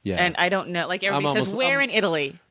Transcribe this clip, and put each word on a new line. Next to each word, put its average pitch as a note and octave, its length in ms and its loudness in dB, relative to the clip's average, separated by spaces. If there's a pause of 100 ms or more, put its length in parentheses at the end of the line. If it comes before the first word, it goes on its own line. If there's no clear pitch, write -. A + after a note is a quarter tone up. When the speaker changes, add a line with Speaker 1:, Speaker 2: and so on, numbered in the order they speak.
Speaker 1:
Yeah. F#2+ 140 -2
Speaker 2:
And - 200 2
I F3 120 2
don't F#3+ 220 -2
know, E3+ 180 -2
like, F#3 160 -4
Speaker 1:
I'm G3 100 0
Speaker 2:
everybody C#3+ 260 2
says, C3 100 0
Speaker 1:
almost, - 60 -6 (100)
Speaker 2:
"Where C#4 140 2
Speaker 1:
I'm, C4 100 0
Speaker 2:
in - 40 -2
Italy?" E3 440 0 (120)